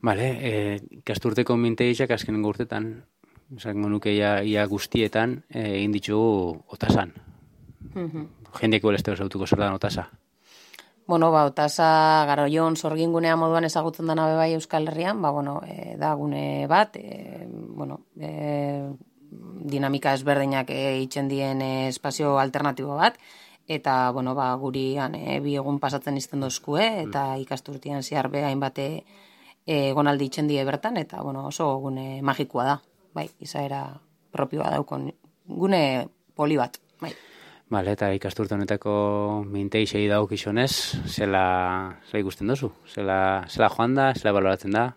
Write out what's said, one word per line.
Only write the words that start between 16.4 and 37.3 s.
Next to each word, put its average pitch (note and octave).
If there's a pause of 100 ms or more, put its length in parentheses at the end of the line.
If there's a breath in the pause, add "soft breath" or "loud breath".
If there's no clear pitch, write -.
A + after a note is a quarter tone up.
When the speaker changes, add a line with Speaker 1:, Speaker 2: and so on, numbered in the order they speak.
Speaker 2:
bat, G3
eh, -
bueno, - (200)
eh, D3 (400)
dinamika C#3
ezberdinak, C#3
eh, C3+
itxen C#3
dien, C3+
eh, C3
espazio C#3
alternatibo C#3
bat, E3 (500 loud breath)
eta, C3
bueno, B2+
ba, C3
gurian, C3+
eh, C#3
bi C#3+
egun C#3+
pasatzen C#3
izten C#3
dozkue, D#3+
eta C3+
Speaker 1:
Mm. C3+
Speaker 2:
ikasturtian C#3
zehar C3+
be C#3+
hainbat, C3+
eh, C#3+ (640 loud breath)
eh, C#3+
egonaldi C#3+
itxen D3+
die C#3+
bertan, C#3+
eta, -
bueno, C#3
oso C#3+
gune C3+
magikoa C3+
da, C#3+ (320)
bai, D#3 (120)
izaera C#3 (320)
propioa C#3+
daukon C#3 (340)
gune E3 (260)
poli D3+
bat, - (220)
bai. D#3 (580 loud breath)